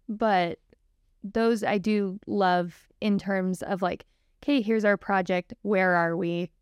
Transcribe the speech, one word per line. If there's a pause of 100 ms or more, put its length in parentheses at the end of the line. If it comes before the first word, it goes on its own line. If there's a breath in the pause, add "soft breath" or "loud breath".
but (640)
those
I
do
love (140)
in
terms
of,
like, (380)
"Okay,
here's
our
project. (100)
Where
are
we? (100)